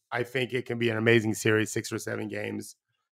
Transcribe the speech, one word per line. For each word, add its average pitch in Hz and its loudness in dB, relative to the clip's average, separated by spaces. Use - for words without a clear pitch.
I 120 -4
think 123 -4
it 127 -4
can 120 -6
be 117 2
an 113 -2
amazing 110 6
series, 107 2
six - -4
or 110 -6
seven 110 -8
games. 104 -8